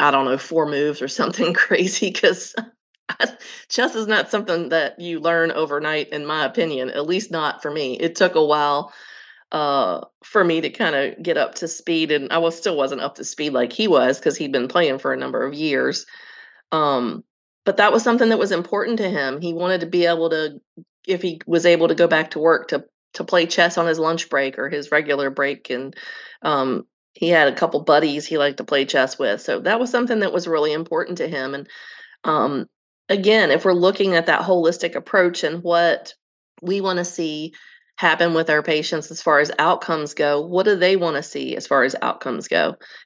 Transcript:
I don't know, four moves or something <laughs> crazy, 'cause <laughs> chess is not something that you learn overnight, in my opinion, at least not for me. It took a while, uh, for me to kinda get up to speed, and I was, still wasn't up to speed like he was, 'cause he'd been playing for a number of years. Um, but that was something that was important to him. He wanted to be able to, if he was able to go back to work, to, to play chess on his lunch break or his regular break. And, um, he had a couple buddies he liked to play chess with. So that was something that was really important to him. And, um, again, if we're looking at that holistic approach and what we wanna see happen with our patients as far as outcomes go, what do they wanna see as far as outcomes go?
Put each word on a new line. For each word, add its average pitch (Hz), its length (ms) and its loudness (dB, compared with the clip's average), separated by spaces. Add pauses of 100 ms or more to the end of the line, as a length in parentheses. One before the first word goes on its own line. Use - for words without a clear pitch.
I 147 100 4
don't 139 140 4
know, 131 140 0
four 160 280 0
moves 147 360 -2
or 135 60 -4
something - 460 -2
<laughs> - 0 -
crazy, 185 580 0
'cause - 420 0 (560)
<laughs> - 580 -8
chess 247 260 -2
is 220 120 -4
not 214 240 0
something 175 400 -2
that 156 280 0
you 170 220 -8
learn 165 320 2
overnight, 151 560 -2
in 147 160 -8
my 151 220 -2
opinion, 131 440 -2
at 147 160 -4
least 175 240 -4
not 156 300 -4
for 151 100 -6
me. 143 280 -4
It 165 180 -4
took - 180 2
a 156 100 6
while, 147 480 2 (600)
uh, 139 480 0 (240)
for 202 200 2
me 165 180 2
to 156 80 -4
kinda 147 520 -2
get 165 140 0
up - 200 0
to 170 120 -6
speed, 160 440 -2
and 139 200 0
I 160 60 2
was, 165 180 2
still 175 200 -2
wasn't 135 260 -2
up 135 140 -6
to 135 80 -14
speed 147 280 -6
like 123 200 0
he 220 160 -2
was, 135 320 4
'cause 151 160 0
he'd 139 160 -6
been 131 160 0
playing 147 300 0
for 135 140 -2
a 131 60 -4
number 131 260 -4
of 139 100 -6
years. 139 520 -2 (680)
Um, 139 520 0 (420)
but 196 120 2
that 208 140 6
was 226 100 4
something 233 280 4
that 226 80 2
was 202 140 0
important 202 460 -2
to 196 120 -2
him. 139 300 -4
He 170 120 -6
wanted 180 300 -2
to 165 40 -4
be 175 200 2
able 165 240 0
to, 156 300 -4 (460)
if 180 160 -2
he 170 240 -6
was 170 200 2
able 170 220 6
to 165 60 0
go 170 140 4
back 160 240 0
to 160 60 -8
work, 160 300 2
to, 147 160 -4 (300)
to 165 100 -8
play 170 220 2
chess 175 320 2
on 170 80 2
his 165 120 2
lunch 165 320 -2
break 135 280 0
or 139 120 -4
his 143 200 -6
regular 147 400 0
break. 139 400 -4
And, 135 240 -8 (480)
um, 135 440 0 (280)
he 165 140 -2
had 156 200 6
a 127 60 2
couple 170 300 0
buddies 147 420 4
he 160 120 -2
liked 143 200 0
to 123 60 -8
play 139 200 0
chess 131 340 0
with. 110 220 0
So 101 200 -4
that 202 180 0
was 247 120 -2
something 240 300 0
that 190 120 0
was 175 160 -2
really 156 240 0
important 165 460 -4
to 147 100 -4
him. 139 260 -6
And, 143 140 -12 (560)
um, 143 420 0 (420)
again, 202 440 4
if 160 120 2
we're 190 80 4
looking 185 440 2
at 165 100 2
that 185 160 2
holistic 175 540 2
approach 180 480 0
and 165 180 -4
what 170 520 0 (480)
we 190 180 -2
wanna 180 240 -2
see 160 500 -6 (420)
happen 170 380 2
with 160 160 2
our 151 120 2
patients 156 500 -4
as 160 100 -14
far 151 180 4
as 147 200 0
outcomes 156 540 0
go, 147 260 0
what 180 240 0
do 208 120 4
they 180 200 4
wanna 160 260 -2
see 135 340 -8
as - 100 -8
far 135 180 4
as 131 180 0
outcomes - 460 -6
go? 78 280 0 (300)